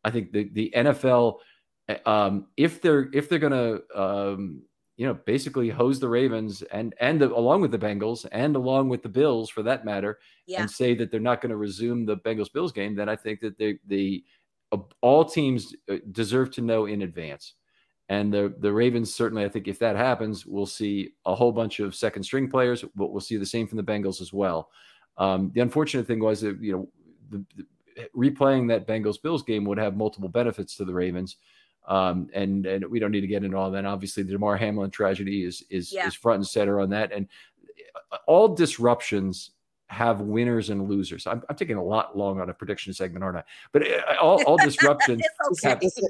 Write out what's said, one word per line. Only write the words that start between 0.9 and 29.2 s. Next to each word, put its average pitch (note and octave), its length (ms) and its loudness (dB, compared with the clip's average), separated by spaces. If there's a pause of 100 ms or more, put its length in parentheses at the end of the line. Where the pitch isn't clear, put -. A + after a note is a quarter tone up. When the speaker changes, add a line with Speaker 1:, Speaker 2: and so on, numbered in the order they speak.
Speaker 1:
L, A#2+ 360 4 (680)
um, G2+ 400 2 (100)
if D#3+ 240 2
they're, C#3+ 320 4
if D3 160 0
they're E3+ 100 2
gonna, B2+ 420 0 (140)
um, G2 680 -2 (360)
you A#2 80 -2
know, B2+ 80 -2
basically B2+ 560 -2
hose B2 300 2
the C3+ 80 -2
Ravens A2+ 540 0
and, A2 360 -8
and C#3+ 220 2
the, C3 120 6
along A#2+ 280 4
with D#3+ 100 2
the A2+ 80 -2
Bengals G#2 540 -4
and C#3 240 0
along C3 320 2
with B2+ 120 -2
the - 80 -12
Bills A#2 400 2
for - 140 -8
that A#2 220 -2
matter, G#2 340 -4 (280)
Speaker 2:
Yeah. F3+ 160 -4
Speaker 1:
and E3+ 80 -4
say B2 260 2
that A2 160 -4
they're A2 80 -2
not A#2 200 0
gonna A#2 160 -4
resume G#2+ 480 -4
the G#2+ 120 0
Bengals-Bills A2+ 560 -4
game, G#2 240 -6
then G#2 120 -4
I A2 60 -2
think G#2+ 280 -8
that G#2+ 140 -6
they, G#2 300 -2
the, G2 380 -2 (480)
uh, G2+ 60 -2 (220)
all C#3 240 8
teams, C#3 480 -2 (160)
uh, G2 100 -4 (120)
deserve A#2 400 0
to B2 120 -8
know A2+ 240 0
in G2+ 160 -4
advance. E2 520 -10 (540)
And G#2 260 0
the, G2+ 240 2
the G#2 140 0
Ravens, A#2 420 2
certainly, A2 300 0
I G2+ 40 -2
think G#2 200 -6
if G2 100 -8
that A2+ 160 2
happens, A2 500 0
we'll G2 220 -4
see G2+ 460 -4 (140)
a F2+ 80 2
whole A#2+ 180 4
bunch A2+ 260 -4
of G2+ 160 -4
second G#2 300 -4
string C3 260 -2
players, B2 340 0 (120)
but G2 160 -2
we'll G2 80 -6
see A2 160 -6
the G2 100 -4
same A2+ 220 -4
from A2 80 -8
the G#2 80 -6
Bengals G2+ 360 -4
as F2+ 120 -12
well. F#2 380 -2 (460)
Um, F#2+ 380 0
the A#2 60 2
unfortunate C3 480 0
thing A2+ 100 -2
was A2 220 0
that, G2+ 200 -6
you G#2+ 120 -4
know, F#2+ 160 -4 (420)
the, G2+ 140 -10 (120)
the, - 600 -18
replaying C3+ 520 4
that A2+ 200 0
Bengals-Bills A2 560 -2